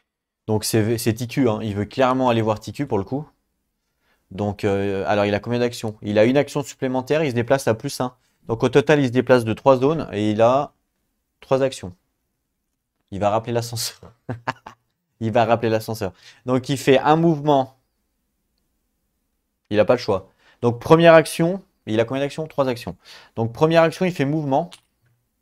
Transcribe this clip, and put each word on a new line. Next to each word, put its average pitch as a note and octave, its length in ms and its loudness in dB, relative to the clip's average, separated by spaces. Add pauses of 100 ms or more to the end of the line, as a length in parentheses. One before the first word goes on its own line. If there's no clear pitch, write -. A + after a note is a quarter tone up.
(480)
Donc G#2+ 180 -2
c'est, A2+ 320 0
c'est A#2 160 -2
Tiku, B2 360 -2
hein. G#2+ 140 -2
Il G#2+ 120 -6
veut G2+ 100 -2
clairement B2+ 440 0
aller A2+ 120 2
voir G#2+ 180 -2
Tiku C#3 260 -10
pour B2 120 -4
le G2 80 -2
coup. C#3+ 220 -8 (1040)
Donc, G2 340 -6
euh, G2 420 -2
alors G#2 180 0
il G#2 100 0
a G2+ 40 -2
combien A#2+ 200 -4
d'actions ? A#2 420 -4
Il G#2 180 -2
a G#2+ 60 6
une B2+ 120 2
action C#3+ 260 -2
supplémentaire, C3 600 -4
il C#3+ 80 -2
se A2+ 40 -6
déplace A#2+ 320 0
à A#2 80 2
plus - 260 -10
un. B2+ 140 -4 (320)
Donc A2+ 160 -2
au B2+ 60 2
total, D3 320 4
il C3+ 60 0
se A#2+ 40 -2
déplace B2 340 2
de A2 80 -2
trois C3+ 240 2
zones C#3 340 -2
et G#2+ 200 0
il G#2+ 100 0
a C3 320 2 (680)
trois C3+ 220 0
actions. G2 320 -6 (1160)
Il G2 80 -10
va G2+ 100 0
rappeler A2+ 240 -2
l'ascenseur. A#2 460 -6 (300)
<laughs> B2+ 40 -8 (840)
Il A2 120 -4
va A2+ 140 2
rappeler A#2 240 0
l'ascenseur. A2 440 -4 (320)
Donc B2 240 -2
il C#3 80 -2
fait C3+ 220 4
un D3+ 160 4
mouvement. D3 640 0 (1900)
Il G#2 100 0
a G2+ 60 6
pas B2 80 2
le B2 60 2
choix. F#2+ 300 -4 (340)
Donc A#2+ 160 0
première E3 340 8
action, E3 480 2 (240)
il G#2+ 140 -2
a A2+ 60 2
combien C3+ 180 -6
d'actions ? D3 240 -8
Trois C#3 200 -2
actions. A#2 280 -6 (400)
Donc A2+ 180 -4
première E3 300 4
action, E3 220 0
il F3 80 -2
fait C#3 120 -2
mouvement. D3 460 -2 (720)